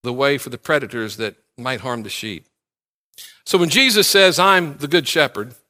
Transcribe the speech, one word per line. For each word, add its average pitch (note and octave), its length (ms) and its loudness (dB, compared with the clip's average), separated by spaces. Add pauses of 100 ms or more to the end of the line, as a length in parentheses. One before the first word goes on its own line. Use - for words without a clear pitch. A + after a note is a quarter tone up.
the B2 100 -6
way C#3 240 0
for C3 120 -10
the A#2+ 80 -14
predators A2+ 600 -4
that G#2+ 180 -8 (220)
might A#2+ 240 -8
harm A#2+ 220 -6
the G#2 60 -12
sheep. G2 360 -12 (1000)
So - 120 0
when E3+ 120 2
Jesus G#3+ 380 2
says, F#3+ 320 4
"I'm F3+ 380 2
the C#3+ 100 -8
good D3+ 200 0
shepherd" B2+ 480 -2 (140)